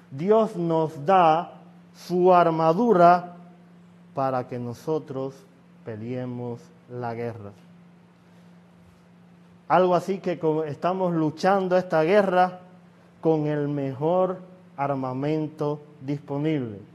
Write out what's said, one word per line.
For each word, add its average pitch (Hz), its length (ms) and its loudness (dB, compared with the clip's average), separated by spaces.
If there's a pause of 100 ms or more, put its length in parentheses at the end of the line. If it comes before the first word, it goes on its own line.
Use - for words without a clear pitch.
(120)
Dios 202 420 2
nos 160 500 -2
da 170 500 4 (380)
su 180 400 2
armadura 175 1040 4 (800)
para 131 320 -2
que 123 140 -10
nosotros 135 760 -8 (540)
peleemos 120 720 -10 (300)
la 123 240 -10
guerra. 110 380 -10 (2250)
Algo 180 260 4
así 180 240 -2
que 175 200 -6
co-, 156 260 -2
estamos 175 500 -2
luchando 180 640 0
esta 180 240 0
guerra 180 560 2 (640)
con 160 240 0
el 147 220 -2
mejor 151 720 -2 (360)
armamento 147 1040 -4 (220)
disponible. 143 800 -6 (140)